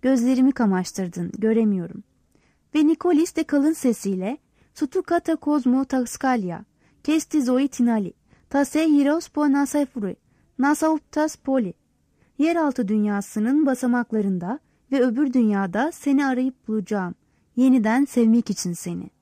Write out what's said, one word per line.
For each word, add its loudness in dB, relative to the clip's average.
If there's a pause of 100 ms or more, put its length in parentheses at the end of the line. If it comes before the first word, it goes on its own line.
Gözlerimi 2
kamaştırdın, -2
göremiyorum." 0 (680)
Ve 4
Nikolis 2
de -2
kalın 2
sesiyle, -2 (360)
"Sutukata -2
kozmo 0
taskalya, -4 (400)
kesti 0
zoi 2
tinali, 0 (380)
tase 0
hiros 2
po 0
nasefuri, -2 (420)
nasauptas 0
poli." -4 (640)
"Yeraltı 0
dünyasının 0
basamaklarında -2 (340)
ve 0
öbür 0
dünyada 0
seni 0
arayıp -4
bulacağım. -4 (420)
Yeniden 4
sevmek 2
için -4
seni." -10 (120)